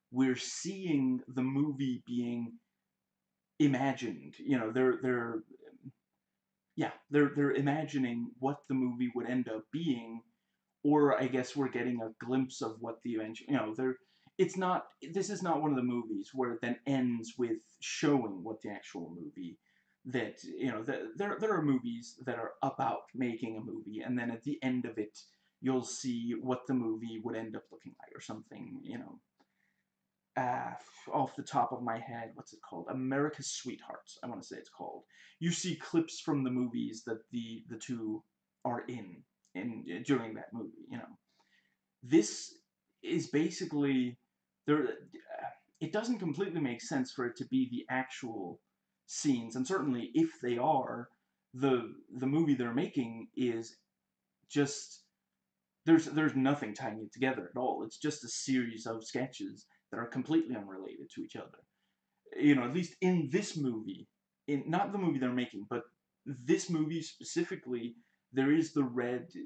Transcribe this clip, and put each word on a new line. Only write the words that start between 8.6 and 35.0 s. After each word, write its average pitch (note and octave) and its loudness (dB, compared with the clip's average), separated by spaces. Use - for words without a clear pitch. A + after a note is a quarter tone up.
the C3 0
movie B2 2
would A#2 -2
end B2 0
up A2 -4
being, A#2+ -2
or D3 6
I C3 4
guess B2 0
we're C3+ 2
getting B2 0
a A2 -6
glimpse C3 0
of A2 -4
what A#2 -8
the A#2+ -2
eventual, A2 -6
you C#3+ 2
know, A2 -2
they're, B2+ 0
it's F3+ 4
not, F3+ 2
this F#3+ -2
is F#3 -4
not D#3+ 2
one D3+ 2
of C3 4
the B2 2
movies A2 -2
where B2+ 0
it A2+ -6
then A#2+ -2
ends B2 2
with A2+ 0
showing A2 2
what G#2+ -8
the G#2+ -8
actual F2+ -10
movie E2 -12
that, A#2+ -2
you - -2
know, A2 -6
the, - -4
there, G3+ -2
there A3 2
are E3 2
movies A#2+ 0
that A#2+ -2
are A2+ -4
about C3 0
making A#2 -2
a - -6
movie, A2 -8
and B2 0
then A#2+ 0
at A#2 -8
the D3 -4
end B2+ 0
of A2+ -6
it, G#2+ -6
you'll B2+ 2
see A#2 -2
what B2+ -2
the C#3 0
movie A2+ -2
would A2+ -4
end A2 -6
up G#2 -10
looking - -18
like, - -20
or - -14
something, G#2+ -12
you A2+ -10
know. - -14
Uh, B2 -2
off C3+ 0
the C#3+ -4
top - 0
of A#2+ -6
my A2+ -2
head, A#2 -10
what's - -18
it G#2+ -20
called? - -12
America's C3+ -2
Sweethearts, - -12
I - -8
wanna A#2+ -10
say - -12
it's - -16
called. - -12